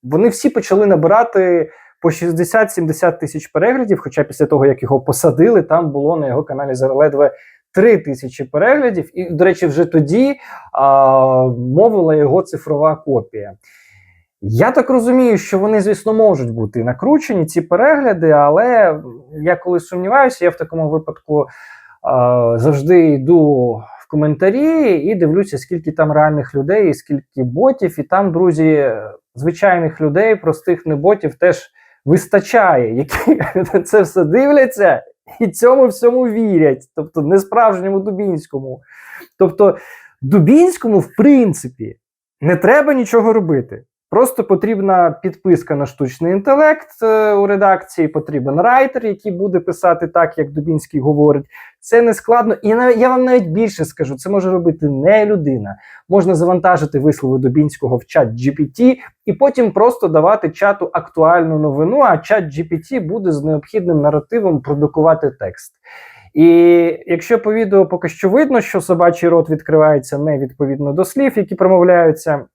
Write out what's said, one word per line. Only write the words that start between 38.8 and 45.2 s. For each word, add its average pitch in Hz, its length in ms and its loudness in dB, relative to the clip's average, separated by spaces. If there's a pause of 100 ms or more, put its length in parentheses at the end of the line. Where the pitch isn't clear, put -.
Тобто 190 380 2 (440)
Дубінському, 214 800 2
в - 160 -8
принципі, 220 800 0 (460)
не 165 140 0
треба 277 380 2
нічого 226 400 0
робити. 151 500 -4 (300)
Просто 247 300 0
потрібна 196 680 0
підписка 175 640 -2